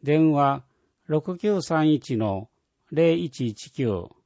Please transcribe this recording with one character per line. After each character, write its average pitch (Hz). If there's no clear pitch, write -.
電 156
話、 139
六 156
九 208
三 156
一 127
の 104
零 165
一 160
一 -
九。 104